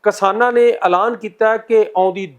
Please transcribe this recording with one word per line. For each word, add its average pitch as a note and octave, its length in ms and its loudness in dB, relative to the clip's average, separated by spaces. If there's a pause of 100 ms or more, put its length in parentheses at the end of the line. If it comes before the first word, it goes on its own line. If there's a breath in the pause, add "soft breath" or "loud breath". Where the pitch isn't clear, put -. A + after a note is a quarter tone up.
ਕਿਸਾਨਾਂ G#3 500 0
ਨੇ A#3+ 300 2
ਐਲਾਨ F#3+ 340 0
ਕੀਤਾ A3 400 -2
ਕਿ A3 400 0
ਆਉਂਦੀ F#3+ 300 -2 (120)